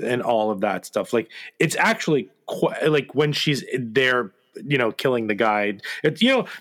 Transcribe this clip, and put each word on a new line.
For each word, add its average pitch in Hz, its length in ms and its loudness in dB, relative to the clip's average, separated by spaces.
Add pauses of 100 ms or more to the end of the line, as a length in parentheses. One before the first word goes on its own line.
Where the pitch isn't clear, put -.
and 123 200 -2
all 110 280 2
of 98 120 -4
that 98 240 -2
stuff. - 260 -4
Like, 113 160 0 (300)
it's 160 180 0
actually 170 540 0 (160)
qui-, 160 420 -2
like, 147 240 0
when 151 200 2
she's 143 320 0 (120)
there, 123 560 2 (320)
you 139 140 0
know, 113 140 2
killing 123 340 0
the 107 80 0
guy, 104 440 0 (260)
it's, 156 180 0
you 233 60 6
know, 262 180 2 (140)